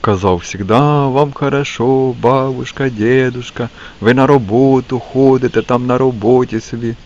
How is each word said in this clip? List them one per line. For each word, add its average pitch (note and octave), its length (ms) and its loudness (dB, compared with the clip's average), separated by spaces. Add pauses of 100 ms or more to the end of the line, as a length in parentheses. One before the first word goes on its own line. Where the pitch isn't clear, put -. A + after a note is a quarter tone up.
казав F#2+ 360 0
всегда: B2 680 0
«Вам C#3 260 0
хорошо, C3+ 880 -2
бабушка, C3 680 -2
дедушка, B2 800 -2 (320)
ви A#2 140 4
на C4 120 4
роботу C3 720 2
ходите, B2+ 640 2
там B2 240 -2
на B2+ 120 0
роботі B2 640 0
собі». A#2 340 -8 (120)